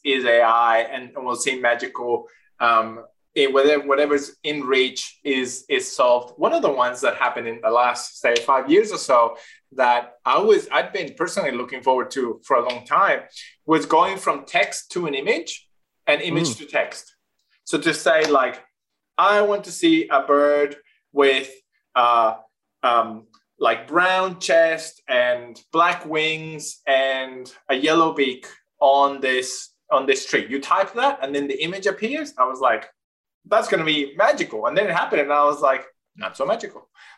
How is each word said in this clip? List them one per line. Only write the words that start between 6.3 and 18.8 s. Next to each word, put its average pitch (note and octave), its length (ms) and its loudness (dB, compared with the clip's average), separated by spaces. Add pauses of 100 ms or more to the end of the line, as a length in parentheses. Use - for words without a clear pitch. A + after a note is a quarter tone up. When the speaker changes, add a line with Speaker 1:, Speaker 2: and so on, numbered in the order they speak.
Speaker 1:
One D3+ 160 0
of - 80 0
the E3+ 100 2
ones B2 300 -2
that A#2+ 160 -2
happened A#2+ 320 -2
in A2+ 120 -10
the A2 80 0
last, A#2+ 520 0
say, A#2+ 160 2
five C3+ 340 0
years G#3 220 4
or E3+ 40 -8
so A#2+ 380 2 (380)
that B2 400 0 (100)
I B2+ 160 2
was, G3+ 320 2
I'd E3+ 220 -2
been E3 240 -6
personally F3 340 -4
looking B2 300 -8
forward B2+ 300 0
to A#2+ 340 -4
for C#3 100 2
a A#2+ 80 2
long A#2+ 220 -6
time D#3+ 380 2 (420)
was D#3+ 200 0
going F3+ 320 2
from D3 280 -4
text - 480 -4
to F3+ 120 -4
an C#3+ 100 -6
image A3 520 -6 (400)
and D3 140 2
image E3 300 -2
Speaker 2:
Mm. G#2 80 -8
Speaker 1:
to G#2+ 60 -16
text. - 480 -6 (520)
So E3 120 -4
to D3+ 160 0
say, D#3 340 2
like, C3+ 360 0 (540)